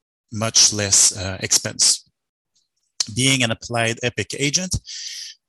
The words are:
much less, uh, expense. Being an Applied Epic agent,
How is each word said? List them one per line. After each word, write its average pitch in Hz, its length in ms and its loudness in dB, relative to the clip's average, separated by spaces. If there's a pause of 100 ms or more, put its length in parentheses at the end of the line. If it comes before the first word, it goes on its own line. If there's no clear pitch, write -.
(320)
much 113 420 2
less, 104 440 2
uh, 95 220 -6
expense. - 680 0 (1080)
Being 131 260 2
an 117 80 2
Applied 117 540 -2
Epic 113 340 -2
agent, 170 420 0 (680)